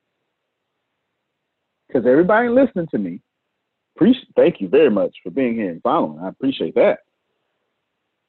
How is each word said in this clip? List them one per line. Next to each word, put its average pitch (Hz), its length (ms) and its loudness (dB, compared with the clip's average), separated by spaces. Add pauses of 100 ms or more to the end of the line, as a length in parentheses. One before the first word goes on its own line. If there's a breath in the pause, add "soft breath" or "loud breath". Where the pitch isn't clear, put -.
(1900)
'Cause 120 140 -2
everybody 185 400 4
ain't 240 100 0
listening 214 320 0
to 139 100 -6
me. 92 240 -8 (760)
Appreci-, 226 380 2
thank 151 240 2
you 98 80 -6
very 135 220 4
much 95 340 -2
for 90 60 -14
being 117 260 -4
here 104 160 -6
and 82 100 -14
following. 110 380 -4
I 90 80 -12
appreciate 95 480 -6
that. 139 240 2 (1300)